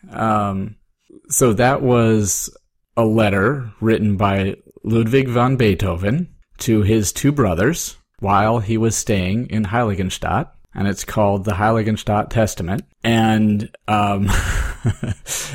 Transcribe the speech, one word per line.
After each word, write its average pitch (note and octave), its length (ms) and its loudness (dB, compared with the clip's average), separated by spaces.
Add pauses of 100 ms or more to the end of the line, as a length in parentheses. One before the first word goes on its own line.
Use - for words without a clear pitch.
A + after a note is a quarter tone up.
(100)
Um, G#2 640 -2 (520)
so B2 240 2
that B2 300 2
was A2+ 720 2 (420)
a A#2 80 2
letter A2 640 2 (100)
written G#2+ 360 2
by G2 400 0 (260)
Ludwig A#2 460 2
van B2 280 2
Beethoven G2+ 800 0 (240)
to G#2+ 240 2
his G#2 300 2
two C#3+ 200 0
brothers A#2 640 0 (220)
while G2+ 400 2
he A2 180 -2
was A2 200 0
staying G2+ 540 -2
in G#2+ 140 -2
Heiligenstadt, F#2+ 840 -2 (260)
and G2 140 -2
it's G2 160 -6
called G2+ 400 0
the G#2 80 -2
Heiligenstadt G#2+ 800 -2
Testament. G#2 540 -2 (180)
And, A2 680 2 (180)
um, G2+ 400 0
<laughs> - 20 0 (1200)